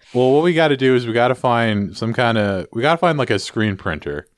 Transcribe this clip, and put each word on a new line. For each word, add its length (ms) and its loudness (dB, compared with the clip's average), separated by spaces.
Well, 180 4
what 120 4
we 80 2
gotta 240 2
do 180 2
is 120 0
we 80 -4
gotta 200 2
find 640 -2
some 160 -4
kinda, 580 0
we 120 -6
gotta 160 2
find, 180 0
like, 140 -2
a 80 0
screen 400 -4
printer 480 -8